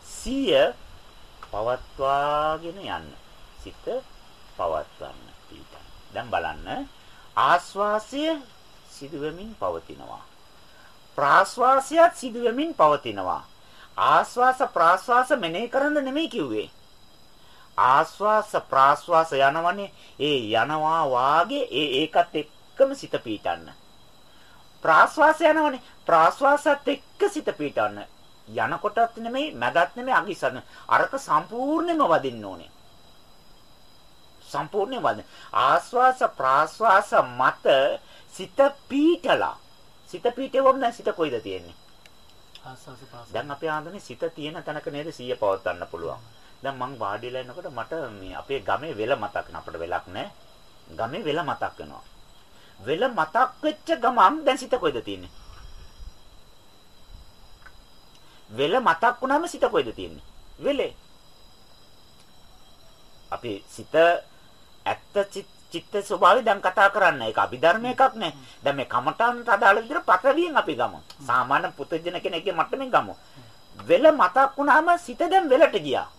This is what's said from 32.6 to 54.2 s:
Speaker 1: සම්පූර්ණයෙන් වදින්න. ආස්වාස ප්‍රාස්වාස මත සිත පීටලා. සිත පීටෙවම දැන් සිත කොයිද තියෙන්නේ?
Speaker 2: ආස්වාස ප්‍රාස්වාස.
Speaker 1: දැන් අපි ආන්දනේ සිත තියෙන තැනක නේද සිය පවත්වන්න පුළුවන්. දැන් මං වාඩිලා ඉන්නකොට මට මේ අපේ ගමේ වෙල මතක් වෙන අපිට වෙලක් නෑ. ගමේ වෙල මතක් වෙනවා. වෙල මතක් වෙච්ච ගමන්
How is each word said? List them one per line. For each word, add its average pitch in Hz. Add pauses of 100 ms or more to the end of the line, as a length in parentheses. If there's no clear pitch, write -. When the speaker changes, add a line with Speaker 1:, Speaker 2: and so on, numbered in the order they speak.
Speaker 1:
සම්පූර්ණයෙන් 196
වදින්න. 110 (240)
ආස්වාස 247 (120)
ප්‍රාස්වාස 160
මත 131 (580)
සිත - (260)
පීටලා. 262 (440)
සිත -
පීටෙවම 269
දැන් 233
සිත -
කොයිද 156
තියෙන්නේ? 92 (840)
Speaker 2:
ආස්වාස 131
ප්‍රාස්වාස. 120
Speaker 1:
දැන් 135
අපි 143
ආන්දනේ 156
සිත -
තියෙන 156
තැනක 151
නේද 151
සිය 123
පවත්වන්න 92
පුළුවන්. 82 (400)
දැන් 135
මං 127
වාඩිලා 113
ඉන්නකොට 175
මට 117 (200)
මේ 95
අපේ 131
ගමේ 107
වෙල 113
මතක් 104
වෙන 85
අපිට 78
වෙලක් 85
නෑ. 107 (600)
ගමේ 120
වෙල 151
මතක් 110
වෙනවා. 76 (760)
වෙල 143
මතක් 196 (220)
වෙච්ච 302
ගමන් 233